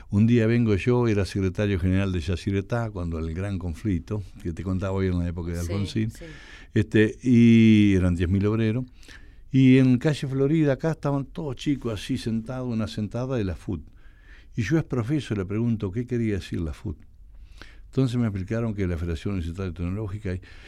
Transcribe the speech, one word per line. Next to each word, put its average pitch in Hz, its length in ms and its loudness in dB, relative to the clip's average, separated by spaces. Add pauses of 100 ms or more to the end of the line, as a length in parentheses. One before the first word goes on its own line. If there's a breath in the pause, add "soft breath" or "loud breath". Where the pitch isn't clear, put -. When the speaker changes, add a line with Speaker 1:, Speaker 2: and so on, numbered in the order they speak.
(100)
Speaker 1:
Un 101 180 4
día 117 180 4
vengo 117 300 2
yo, 123 320 2
era 101 160 2
secretario 95 560 -2
general 95 320 2
de 90 80 -2
Yacyretá, 98 720 -4
cuando 85 280 -6
el 80 160 -6
gran 95 240 -6
conflicto, 90 640 -4 (180)
que 87 120 -6
te 82 100 -10
contaba 95 300 -2
hoy 95 160 0
en 90 100 0
la 87 80 0
época 85 240 -6
de 85 100 -4
Speaker 2:
Sí, 85 120 -6
Speaker 1:
Alfonsín. 101 380 -4
Speaker 2:
sí. - 140 -16 (500 loud breath)
Speaker 1:
Este, 107 480 4
y 113 760 8
eran 90 180 2
diez 85 140 0
mil 98 180 2
obreros. 113 380 0 (680 loud breath)
Y 131 280 8
en 127 200 6
calle 147 300 -2
Florida, 139 460 2
acá 160 180 -2
estaban 143 320 -4
todos 143 320 -10
chicos 127 380 -4
así 123 240 -6
sentados, 123 540 -6
una 110 140 -2
sentada 117 500 -6
de 110 80 -2
la 90 120 -4
fut. 85 260 -8 (720 soft breath)
Y 120 80 -4
yo, 143 160 0
ex 151 80 -2
profeso, 123 480 -4
le 98 100 -2
pregunto 107 460 -2
qué 120 160 -6
quería 117 280 -2
decir - 260 -6
la 78 140 -6
fut. - 240 -10 (880 soft breath)
Entonces 127 300 -2
me 120 100 0
explicaron 110 480 -4
que 95 120 -2
la 87 100 -2
Federación 85 380 -6
Universitaria 90 400 -6
Tecnológica, 98 600 -6
y, 90 60 -8 (280 loud breath)